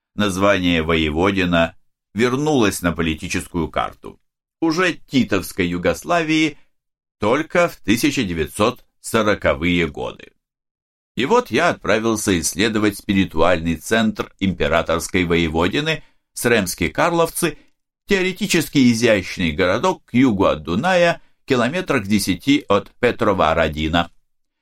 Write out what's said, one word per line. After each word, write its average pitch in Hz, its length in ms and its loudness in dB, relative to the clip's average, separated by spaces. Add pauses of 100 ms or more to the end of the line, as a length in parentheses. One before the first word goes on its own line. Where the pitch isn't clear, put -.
(140)
Название 92 680 2
Воеводина 85 920 0 (380)
вернулось 127 680 0
на 87 100 0
политическую 82 800 -4
карту. 53 500 -8 (420)
Уже 165 320 0
титовской - 760 -2
Югославии 151 920 -2 (640)
только 156 480 0
в - 100 -8
тысяча 127 460 0
девятьсот 92 640 -2 (160)
сороковые 87 840 0
годы. 62 440 -12 (840)
И 147 100 0
вот 233 260 2
я 156 180 2
отправился 107 680 0
исследовать 104 580 0
спиритуальный 85 800 0
центр 110 640 -2
императорской 82 880 0
Воеводины, 87 760 0 (300)
Сремские 101 560 0
Карловцы, 165 680 -2 (500)
теоретически 180 840 2
изящный 107 600 0
городок 95 540 0
к - 80 -18
югу 117 320 2
от 73 180 0
Дуная, 170 580 0 (240)
километрах 131 640 -2
десяти 104 600 0
от 101 320 0
Петрова-Радина. 82 1120 0 (500)